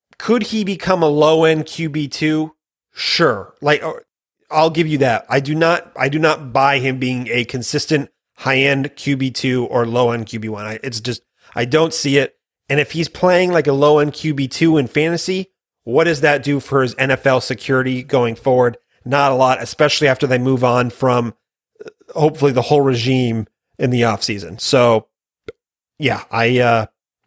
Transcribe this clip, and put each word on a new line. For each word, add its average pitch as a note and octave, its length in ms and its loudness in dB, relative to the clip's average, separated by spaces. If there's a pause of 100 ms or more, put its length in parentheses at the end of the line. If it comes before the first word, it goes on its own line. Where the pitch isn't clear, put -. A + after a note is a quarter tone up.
(180)
could A3+ 260 0
he A3 220 -4
become F#3 360 -2
a D#3+ 60 4
low-end D#3 580 2
Q E3 240 -8
B D3 200 -6
two? D#3 460 -2 (380)
Sure. A#2 680 -2
Like, D3 200 0
uh, D#3 120 -8 (580)
I'll D#3 180 2
give D#3+ 180 -2
you D#3 100 -2
that. B2 320 0
I B2+ 100 2
do C#3+ 160 -4
not, E3 400 0
I C3 140 -2
do D3+ 100 -2
not D#3 320 0
buy C#3 280 2
him C3 200 -2
being B2+ 300 -4
a A#2+ 160 -2
consistent C#3 640 -4 (260)
high-end C3+ 640 0
Q C#3+ 180 -2
B C3 160 -4
two B2 360 -2
or A#2+ 180 0
low-end A#2 400 0
Q A2 160 -10
B A2 80 -8
one. G#2 160 -10
I, A2 180 -10
it's A#2+ 160 -8
just, A2+ 220 -8 (340)
I A#2+ 80 -2
don't D3+ 300 0
see C#3 240 0
it. C3 180 0 (320)
And C#3+ 120 0
if - 120 -4
he's D#3+ 160 -4
playing F3+ 440 2
like D#3+ 160 2
a C#3+ 60 2
low-end D3 400 4
Q D#3 200 -4
B C#3 140 -2
two D#3+ 300 2
in C3 100 0
fantasy, E3+ 640 -2 (340)
what B2+ 180 2
does D#3+ 180 0
that D3 220 2
do C#3+ 160 0
for C#3 220 0
his B2 160 -2
N C3+ 140 0
F C3 140 0
L C3 140 4
security C3 640 -2
going A#2+ 320 0
forward? B2+ 420 2 (280)
Not C#3 260 2
a C3 40 0
lot, B2+ 260 2
especially D3 480 0
after C3 180 0
they B2+ 100 2
move B2+ 280 0
on B2 240 2
from, A#2+ 440 0 (500)
uh, - 60 -16 (240)
hopefully D3+ 380 2
the B2 120 0
whole D3 180 2
regime B2 640 0 (300)
in C3+ 120 0
the B2 120 0
offseason. G#2 580 -4
So, A#2+ 480 2 (920)
yeah, - 320 -4
I, A#2 300 0
uh, A#2 260 2 (420)